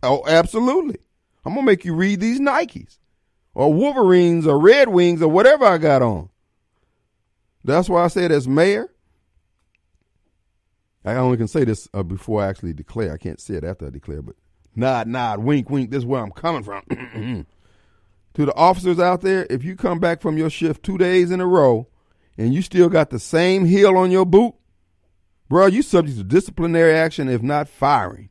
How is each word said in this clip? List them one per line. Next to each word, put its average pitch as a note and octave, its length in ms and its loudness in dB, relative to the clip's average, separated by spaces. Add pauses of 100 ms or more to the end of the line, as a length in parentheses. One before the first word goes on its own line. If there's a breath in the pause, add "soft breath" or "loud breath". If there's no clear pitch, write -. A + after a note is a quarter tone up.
Oh, B2+ 240 0
absolutely. A#3 680 0 (460)
I'm E3+ 100 -8
gonna C4+ 120 -2
make G3 180 2
you F3 100 -6
read F#3+ 260 -2
these A#3 180 -4
Nikes C#4 600 -4 (540)
or D3 220 0
Wolverines F3+ 720 2
or C#3+ 140 2
Red B3 300 6
Wings F3 320 2
or F#3 60 2
whatever B3 360 4
I F#3 140 4
got D3 240 2
on. F#2 260 -4 (1400)
That's F3 240 0
why F3 160 2
I E3+ 40 0
said F3 220 -2
as D3 160 0
mayor, F#3 460 0 (2000)
I G#2 120 -6
only B2+ 200 0
can A2+ 120 -4
say D3+ 160 -2
this, A2 280 -6
uh, G2 120 -6
before F#2+ 380 -6
I G2 60 -2
actually F#2 260 -8
declare. D#2+ 380 -8
I D#2 40 -12
can't - 240 -12
say - 140 -12
it D2+ 100 -10
after E2 240 -12
I - 20 -14
declare, D2 320 -16
but A#1+ 140 -20 (400)
nod, A#2+ 320 -4
nod, A#2 320 -6
wink, C3 280 -2
wink. C3 220 -4
This C3+ 80 -6
is A#2+ 80 -8
where C3 160 -4
I'm G2+ 100 -12
coming E3 300 -6
from. G#2+ 880 -10
<clears throat> - 60 -20 (800)
To D3 100 -2
the C#3 100 -2
officers F3+ 460 2
out F3+ 220 0
there, F#3+ 260 -2
if B2+ 160 -6
you F#3 120 -10
come F3 220 -4
back E3+ 220 -2
from D#3 160 -4
your D#3 140 -2
shift D#3 320 -4
two F#3+ 160 -6
days F3+ 320 2
in F3+ 100 -2
a F3+ 60 -2
row C3+ 420 2 (480)
and A2+ 160 -2
you E3 80 -2
still F3 300 2
got D#3+ 180 2
the A#2+ 100 -10
same F3+ 460 0
heel F#3+ 320 4
on F#3 140 2
your F#3 160 2
boot, G#3 280 2 (960)
bro, F3 200 4
you G#3 120 0
subject D3+ 380 0
to G2+ 40 -8
disciplinary E3 720 0
action, D#3 360 -2
if A#2 120 -2
not D3 240 -4
firing. G#2 640 -4